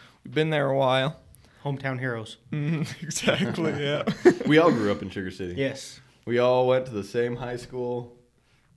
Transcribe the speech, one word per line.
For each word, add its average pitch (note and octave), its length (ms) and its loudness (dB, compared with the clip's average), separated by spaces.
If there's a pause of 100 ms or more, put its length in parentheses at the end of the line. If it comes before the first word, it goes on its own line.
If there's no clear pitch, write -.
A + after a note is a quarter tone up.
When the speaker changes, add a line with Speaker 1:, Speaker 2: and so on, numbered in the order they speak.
(240)
Speaker 1:
we've B2+ 100 -16
been D#3 160 2
there C#3+ 180 2
a C3+ 80 2
while. C3 440 2 (440)
Speaker 2:
Hometown C3+ 360 -4
heroes. A#2 380 -6 (140)
Speaker 1:
Mm, D3+ 440 -2
<laughs> - 80 -20
exactly, D#3 680 -2 (120)
yeah. D3 180 -2 (220)
Speaker 3:
<laughs> - 220 6
We D3+ 120 6
all E3 140 8
grew G#2+ 180 2
up G2 120 0
in G2 80 -8
Sugar F#2 200 -6
City. F2+ 260 -8
Speaker 2:
Yes. - 440 -6 (240)
Speaker 3:
We A#2+ 160 0
all B2+ 260 4
went B2+ 200 2
to A#2+ 60 -12
the G2+ 120 -4
same A#2+ 320 -2
high B2 200 -8
school. B2 600 -8 (600)